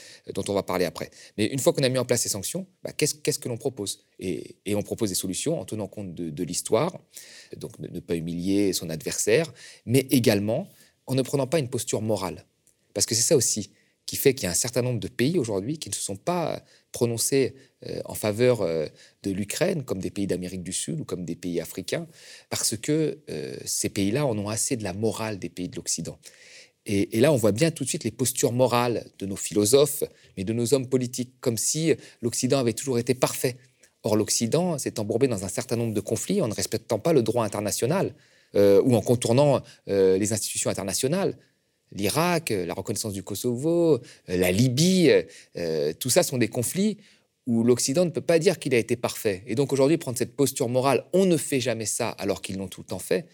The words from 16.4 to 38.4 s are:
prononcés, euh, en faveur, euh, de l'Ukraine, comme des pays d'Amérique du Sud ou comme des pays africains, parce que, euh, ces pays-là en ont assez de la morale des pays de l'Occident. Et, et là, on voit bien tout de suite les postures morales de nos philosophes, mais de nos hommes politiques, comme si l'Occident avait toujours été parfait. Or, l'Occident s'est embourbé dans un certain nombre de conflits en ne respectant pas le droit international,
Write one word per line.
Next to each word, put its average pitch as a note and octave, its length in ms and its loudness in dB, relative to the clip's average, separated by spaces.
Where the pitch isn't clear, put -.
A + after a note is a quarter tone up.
prononcés, A#2+ 640 0
euh, - 200 -8
en F2+ 80 -10
faveur, A2 480 2
euh, E2 260 0
de G2 80 -2
l'Ukraine, C3+ 520 -2
comme F#2+ 160 -4
des F2+ 120 -6
pays G2+ 160 -4
d'Amérique F2+ 360 -4
du F#2 80 -8
Sud D3+ 300 -6
ou - 20 -8
comme F2 220 -8
des E2 100 -6
pays E2+ 240 -4
africains, B2+ 480 -8
parce - 280 -4
que, D3+ 420 -2
euh, C2 360 -8
ces - 240 -4
pays-là G#2+ 360 0
en A2+ 120 0
ont G2+ 100 -4
assez A2+ 300 -2
de G#2+ 60 -8
la F2+ 100 -4
morale A2 460 -4
des E2+ 100 -8
pays F2+ 180 -8
de - 80 -12
l'Occident. - 420 -6
Et, G2+ 320 0
et - 20 4
là, D3 140 6
on B2+ 40 4
voit G#2+ 160 4
bien D#3 180 2
tout D3+ 120 -6
de B2 60 -4
suite D#3+ 160 -6
les A2 60 -2
postures A#2+ 420 0
morales A#2+ 520 2
de G2 60 -6
nos F#2+ 120 -6
philosophes, C3+ 680 4
mais F#2 80 -4
de A2 80 -2
nos A#2+ 200 0
hommes C3 140 0
politiques, B2 540 -2
comme A#2 160 0
si D3+ 360 0
l'Occident B2+ 380 0
avait A#2 140 2
toujours B2 260 -2
été B2 140 0
parfait. B2+ 440 0
Or, G#2+ 120 2
l'Occident C#3 640 0
s'est A#2+ 240 -4
embourbé A2+ 260 2
dans G#2 160 -2
un F#2+ 60 -4
certain B2 260 -4
nombre A#2 180 0
de G2+ 80 0
conflits F#3 400 -2
en C3 60 0
ne G#2 60 -4
respectant G#2 460 -2
pas E3+ 140 2
le B2+ 100 6
droit G#2+ 220 0
international, G#2+ 680 -2